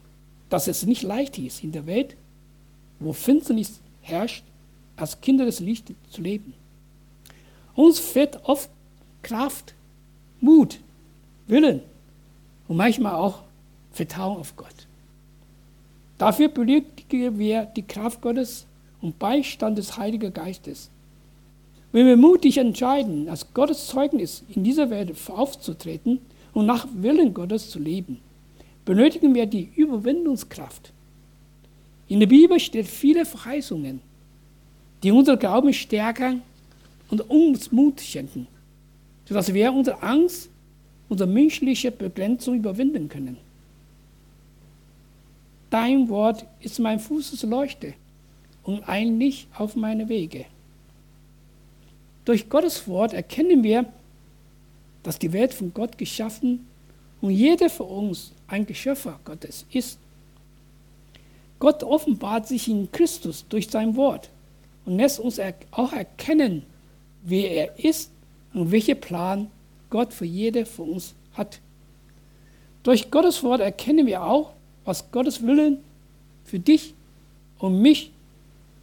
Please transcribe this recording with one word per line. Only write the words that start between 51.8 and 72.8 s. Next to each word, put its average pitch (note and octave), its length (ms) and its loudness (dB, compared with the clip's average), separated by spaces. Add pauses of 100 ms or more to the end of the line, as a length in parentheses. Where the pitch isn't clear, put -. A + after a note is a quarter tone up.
Durch A3+ 240 0
Gottes D#4 400 -2
Wort G3+ 240 -2
erkennen D4+ 500 2
wir, A3+ 220 2 (1160)
dass D#3+ 140 -8
die E3 140 -4
Welt A3+ 220 0
von F3 200 -8
Gott A#3 240 -8
geschaffen A#3+ 680 -6 (540)
und G3 100 -2
jeder D#4 380 4
von G3+ 180 -8
uns F#3+ 460 -8 (140)
ein G3+ 180 -4
Geschöpfer B3+ 580 -8
Gottes - 480 -16
ist. - 260 -6 (1600)
Gott D4+ 260 2
offenbart A3+ 640 -2
sich A#3+ 180 -6
in G3+ 240 -4
Christus - 560 -4
durch G#3 220 -4
sein A3 260 -2
Wort C4+ 340 -2 (560)
und F3+ 120 -4
lässt B3+ 240 0
uns A#3 160 -6
er-, F#3+ 160 -6 (180)
auch B3+ 220 -4
erkennen, A#3+ 720 -2 (600)
wer F#3 260 -2
er D#3+ 300 -6
ist - 320 -2 (420)
und E3+ 180 -2
welchen A3 280 2
Plan F#3+ 500 -6 (400)
Gott A#3 240 -4
für - 120 -10
jede A3 400 -4
von E3 240 -12
uns F3 240 -10 (200)
hat. - 280 -12 (1200)